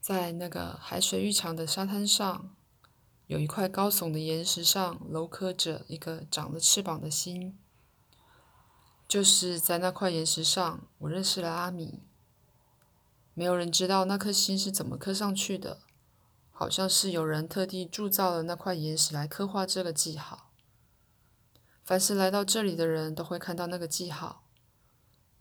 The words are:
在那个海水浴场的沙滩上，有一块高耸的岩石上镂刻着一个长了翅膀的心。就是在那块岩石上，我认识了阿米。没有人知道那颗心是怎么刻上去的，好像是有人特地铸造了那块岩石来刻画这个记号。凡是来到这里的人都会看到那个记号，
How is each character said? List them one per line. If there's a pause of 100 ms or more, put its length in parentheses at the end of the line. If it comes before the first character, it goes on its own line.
在
那
个
海
水
浴
场
的
沙
滩
上， (720)
有
一
块
高
耸
的
岩
石
上 (100)
镂
刻
着
一
个
长
了
翅
膀
的
心。 (1500)
就
是
在
那
块
岩
石
上， (120)
我
认
识
了
阿
米。 (1300)
没
有
人
知
道
那
颗
心
是
怎
么
刻
上
去
的， (720)
好
像
是
有
人
特
地
铸
造
了
那
块
岩
石
来
刻
画
这
个
记
号。 (1300)
凡
是
来
到
这
里
的
人
都
会
看
到
那
个
记
号， (960)